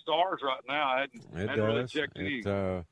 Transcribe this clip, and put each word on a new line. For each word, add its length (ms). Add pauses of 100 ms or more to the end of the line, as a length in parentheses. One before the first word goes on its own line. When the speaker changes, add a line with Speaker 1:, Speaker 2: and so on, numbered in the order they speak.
Speaker 1:
stars 420
right 240
now. 220
I 120
hadn't, 220 (100)
Speaker 2:
It 160
Speaker 1:
hadn't 160
really 160
Speaker 2:
does. 100
Speaker 1:
checked 280
any, 200
Speaker 2:
It, 80
uh, 440